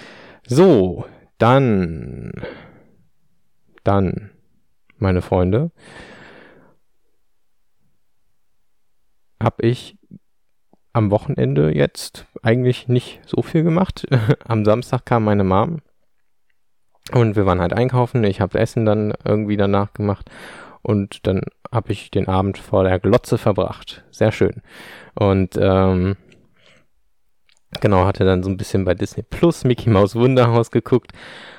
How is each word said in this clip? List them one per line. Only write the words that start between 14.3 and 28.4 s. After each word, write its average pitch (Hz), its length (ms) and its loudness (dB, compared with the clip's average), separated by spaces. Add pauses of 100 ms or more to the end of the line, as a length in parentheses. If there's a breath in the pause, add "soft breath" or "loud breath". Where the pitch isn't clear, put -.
Am 107 200 0
Samstag 117 400 0
kam 117 180 0
meine 101 200 2
Mom 110 380 0 (1300)
und 113 240 2
wir 104 100 2
waren 90 160 2
halt 87 120 -2
einkaufen. 123 500 0
Ich 101 180 0
hab - 140 -2
Essen 113 300 0
dann 107 280 0 (100)
irgendwie 107 340 -2
danach 101 360 0
gemacht 101 360 -4 (520 loud breath)
und - 460 -2
dann 95 140 0 (300)
hab 113 180 -2
ich - 220 -8
den 95 160 -2
Abend 95 300 0
vor 95 260 0
der 92 160 2
Glotze 117 380 0
verbracht. - 720 -4
Sehr 107 200 0
schön. - 300 -2 (540 loud breath)
Und, 98 440 0
ähm, 95 580 2 (1600 soft breath)
genau, 95 260 4
hatte 98 200 0
dann 92 180 2